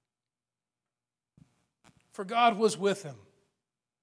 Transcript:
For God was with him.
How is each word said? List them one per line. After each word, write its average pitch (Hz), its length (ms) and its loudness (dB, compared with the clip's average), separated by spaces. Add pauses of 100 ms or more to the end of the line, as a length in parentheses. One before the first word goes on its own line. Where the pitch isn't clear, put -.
(2000)
For 202 140 -12
God 233 320 2
was 208 200 2
with 190 260 -2
him. 139 120 -16 (880)